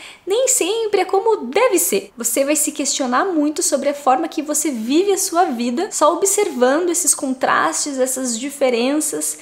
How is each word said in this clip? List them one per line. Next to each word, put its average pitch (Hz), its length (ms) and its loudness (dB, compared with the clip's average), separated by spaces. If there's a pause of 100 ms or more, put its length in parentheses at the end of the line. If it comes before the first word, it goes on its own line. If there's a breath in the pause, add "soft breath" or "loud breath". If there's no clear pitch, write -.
(260 loud breath)
nem 466 200 2
sempre 415 540 0
é 359 60 0
como 392 400 0
deve 392 320 2
ser. - 400 -2
Você 269 260 0
vai 294 100 2
se 294 160 0
questionar 269 540 -2
muito 311 380 0
sobre 285 260 0
a 277 60 0
forma 285 340 2
que 311 140 -6
você 294 280 -2
vive 277 420 2
a 359 60 2
sua 339 280 2
vida, 247 440 -2
só 311 220 2
observando 339 760 0
esses 320 240 0
contrastes, 277 840 0
essas 254 400 -2
diferenças 277 1040 -2